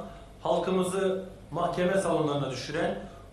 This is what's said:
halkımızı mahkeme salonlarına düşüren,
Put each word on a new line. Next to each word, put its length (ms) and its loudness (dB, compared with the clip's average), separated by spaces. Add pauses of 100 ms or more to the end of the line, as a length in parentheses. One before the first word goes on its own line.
(440)
halkımızı 840 2 (260)
mahkeme 420 2
salonlarına 580 2
düşüren, 480 -2 (340)